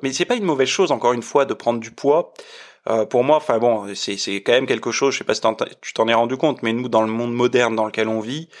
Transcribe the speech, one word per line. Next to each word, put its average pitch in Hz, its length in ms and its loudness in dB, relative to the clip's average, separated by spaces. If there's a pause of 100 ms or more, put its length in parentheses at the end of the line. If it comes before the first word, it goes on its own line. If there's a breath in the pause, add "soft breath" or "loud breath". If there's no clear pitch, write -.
mais 135 100 -2
c'est 170 140 -2
pas 247 100 0
une 214 80 -4
mauvaise 135 240 2
chose, 175 240 2
encore 120 220 2
une 120 80 -4
fois, 139 240 2
de 113 80 -4
prendre 120 260 -2
du 110 100 -12
poids. 151 420 0 (540 loud breath)
Euh, 110 200 0
pour 123 180 2
moi, 151 140 6
enfin 120 200 0
bon, 107 360 0
c'est, 101 240 -6
c'est 98 240 -4
quand 120 100 2
même 131 140 4
quelque 117 240 -2
chose, 135 240 2
je - 60 -4
sais - 40 -12
pas 113 100 0
si - 60 -8
t'en, 110 160 0 (240)
tu - 140 -14
t'en 113 120 2
es 117 60 2
rendu 117 240 2
compte, 139 260 -2
mais 113 120 0
nous, 123 160 -4
dans 113 100 4
le 110 80 2
monde 117 240 -4
moderne 120 420 2
dans 110 120 0
lequel 110 220 -2
on 110 120 -4
vit, 139 300 -10 (100)